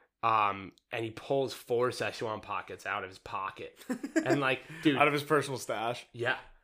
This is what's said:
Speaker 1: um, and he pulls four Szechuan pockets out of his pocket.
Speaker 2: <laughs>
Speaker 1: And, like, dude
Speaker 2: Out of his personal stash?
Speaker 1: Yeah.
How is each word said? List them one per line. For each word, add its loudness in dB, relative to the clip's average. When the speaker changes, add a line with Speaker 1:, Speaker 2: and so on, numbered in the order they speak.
Speaker 1:
um, 2
and -4
he -6
pulls 0
four 0
Szechuan -4
pockets -6
out -2
of -8
his -18
pocket. -8
Speaker 2:
<laughs> -2
Speaker 1:
And, 4
like, 2
dude 6
Speaker 2:
Out 8
of 2
his 0
personal 0
stash? -4
Speaker 1:
Yeah. -2